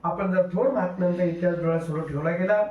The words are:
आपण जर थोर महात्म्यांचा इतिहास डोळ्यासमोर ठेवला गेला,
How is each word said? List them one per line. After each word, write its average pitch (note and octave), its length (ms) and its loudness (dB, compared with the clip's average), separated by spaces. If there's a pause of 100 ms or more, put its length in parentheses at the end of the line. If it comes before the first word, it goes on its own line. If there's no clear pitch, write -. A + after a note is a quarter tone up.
आपण F#3 280 -2
जर F#3 140 4
थोर A#3 240 2
महात्म्यांचा F3+ 520 0
इतिहास E3+ 360 0
डोळ्यासमोर E3 420 -2
ठेवला D3 300 -4
गेला, G3 400 2